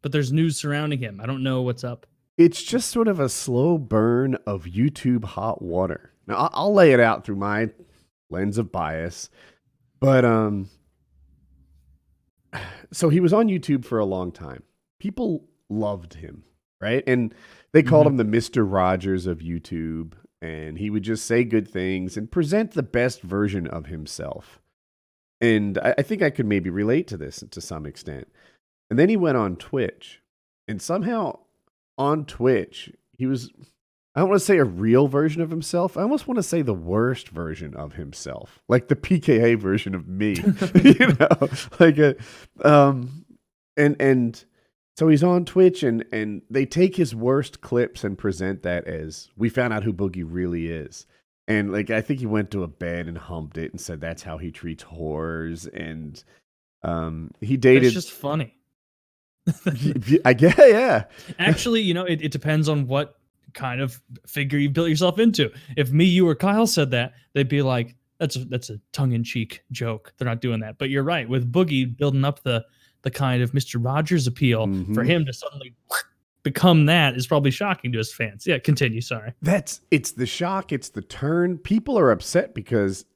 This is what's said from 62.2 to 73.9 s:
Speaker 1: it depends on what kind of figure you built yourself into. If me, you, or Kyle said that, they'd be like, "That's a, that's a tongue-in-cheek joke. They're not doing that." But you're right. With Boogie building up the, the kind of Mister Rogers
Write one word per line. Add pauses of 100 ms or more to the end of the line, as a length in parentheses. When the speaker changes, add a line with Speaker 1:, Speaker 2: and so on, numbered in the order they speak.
Speaker 1:
it
depends
on
what (360)
kind
of (240)
figure
you
built
yourself
into. (260)
If
me,
you,
or
Kyle
said
that, (220)
they'd
be
like, (240)
"That's
a,
that's
a (120)
tongue-in-cheek
joke.
They're
not
doing
that."
But
you're
right.
With
Boogie
building
up
the, (360)
the
kind
of
Mister
Rogers